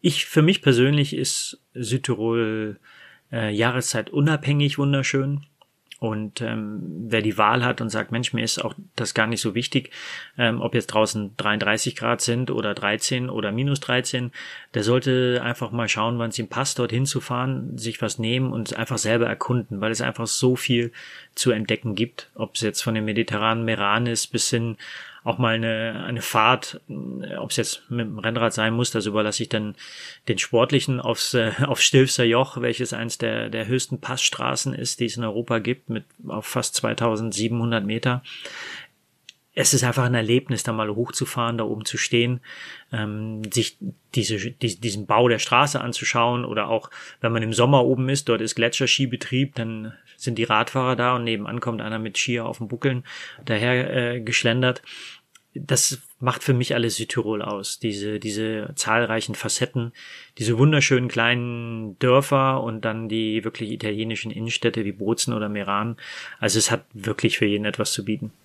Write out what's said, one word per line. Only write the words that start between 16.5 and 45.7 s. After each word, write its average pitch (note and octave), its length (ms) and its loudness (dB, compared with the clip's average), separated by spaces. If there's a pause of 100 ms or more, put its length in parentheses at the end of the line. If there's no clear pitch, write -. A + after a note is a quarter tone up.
dorthin A#2+ 260 0
zu C3+ 140 -2
fahren, B2+ 580 -4
sich A2+ 240 -6
was G#2+ 160 -2
nehmen B2 360 0
und A#2 240 -4
einfach A#2 200 -4
selber A#2 300 2
erkunden, G#2+ 540 0
weil A2 100 0
es A2 80 -2
einfach A#2 280 -2
so B2+ 280 2
viel A#2+ 380 0 (420)
zu - 160 2
entdecken A2 440 0
gibt, - 380 -4
ob's - 280 -6
jetzt G#2+ 200 -2
von A2+ 140 0
dem A2 80 0
mediterranen A2+ 640 0
Meran A2 420 2
ist A2+ 200 -2
bis - 220 -2
hin A2+ 280 0 (480)
auch A#2 120 0
mal A#2 180 2
eine, A2+ 520 -4
eine A#2 140 -4
Fahrt, - 580 4 (600)
ob's - 180 -4
jetzt - 320 -4
mit A#2 180 -4
dem G#2+ 120 -8
Rennrad A2+ 340 0
sein A2 200 2
muss, A#2+ 180 2
das G#2 140 -2
überlasse G#2+ 380 0
ich - 60 -8
dann G#2+ 260 -4 (540)
den G2+ 80 2
Sportlichen, B2 640 2
aufs, - 320 -2
äh, A2+ 240 2
<laughs> C3+ 100 4
aufs C3 160 2
Stilfser C3 400 6
Joch, A#2+ 380 4
welches A#2+ 320 -2
eins A#2 240 -6
der, A2+ 320 -2
der A2 180 -4
höchsten B2 320 0
Passstraßen B2+ 760 -2
ist, - 280 -4
die A#2+ 40 2
es A2+ 120 -4
in A#2+ 80 -2
Europa A2+ 340 -2
gibt, A#2+ 300 -4
mit A2 160 -4 (200)
auf - 200 -6
fast - 300 -2
zweitausendsiebenhundert A2+ 1080 0
Meter. B2 380 0 (1300)
Es C3 200 4
ist B2 100 4
einfach B2 220 2
ein B2 100 2
Erlebnis, A#2 480 2
da A#2+ 80 -2
mal A2 180 0
hochzufahren, A#2 680 -2
da A2+ 80 -2
oben A2+ 180 -4
zu - 140 -6
stehen, A#2+ 420 2 (540)
ähm, G#2+ 480 -4 (100)
sich - 240 0 (400)
diese, A2 220 0 (140)
die, G2 280 -4
diesen G#2 260 -4
Bau A2+ 220 6
der A2+ 120 4
Straße C3+ 420 4